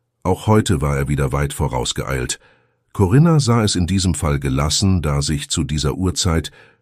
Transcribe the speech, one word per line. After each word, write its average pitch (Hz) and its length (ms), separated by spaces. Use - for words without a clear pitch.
Auch - 240
heute 104 340
war 71 160
er 69 120
wieder 69 240
weit 71 200
vorausgeeilt. - 840
Corinna 143 480
sah 117 240
es 101 100
in 90 140
diesem 92 260
Fall 73 240
gelassen, 73 640
da 71 180
sich 71 300
zu 80 140
dieser 73 320
Uhrzeit 85 560